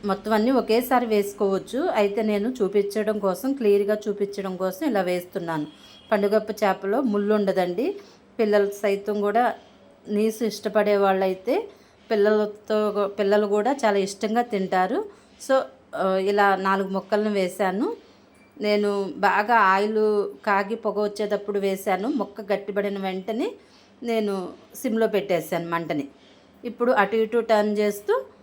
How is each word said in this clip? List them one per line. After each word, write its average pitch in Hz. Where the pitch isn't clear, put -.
మొత్తం 196
అన్నీ 220
ఒకేసారి 247
వేసుకోవచ్చు. 202
అయితే 202
నేను 214
చూపించడం 202
కోసం, 196
క్లియర్గా 208
చూపించడం 196
కోసం 185
ఇలా 208
వేస్తున్నాను. 175
పండుగప్ప 214
చేపలో 196
ముళ్ళు 208
ఉండదండి. 190
పిల్లలు 208
సైతం 202
కూడా, 208
నీసు 214
ఇష్టపడే 208
వాళ్ళైతే 196
పిల్లలతో, 214
పిల్లలు 208
కూడా 208
చాలా 202
ఇష్టంగా 208
తింటారు. 196
So, 262
ఆ, 190
ఇలా 202
నాలుగు 190
ముక్కలను 208
వేశాను. 196
నేను 202
బాగా 202
ఆయిల్ 208
కాగి 202
పొగ 208
వచ్చేటప్పుడు 202
వేశాను. 190
ముక్క 233
గట్టిపడిన 202
వెంటనే 196
నేను 208
సిమ్లో 226
పెట్టేశాను 170
మంటని. 165
ఇప్పుడు 240
అటు 208
ఇటు 220
టర్న్ 214
చేస్తూ 214